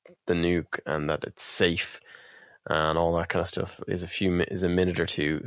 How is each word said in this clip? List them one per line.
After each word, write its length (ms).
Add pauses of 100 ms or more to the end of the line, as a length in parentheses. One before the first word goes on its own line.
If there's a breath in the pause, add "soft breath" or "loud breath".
(280)
the 80
nuke 500
and 240
that 140
it's 180
safe 580 (720 loud breath)
and 300
all 160
that 140
kind 120
of 60
stuff, 400
is 160
a 40
few 240
mi-, 200
is 100
a 80
minute 300
or 80
two. 400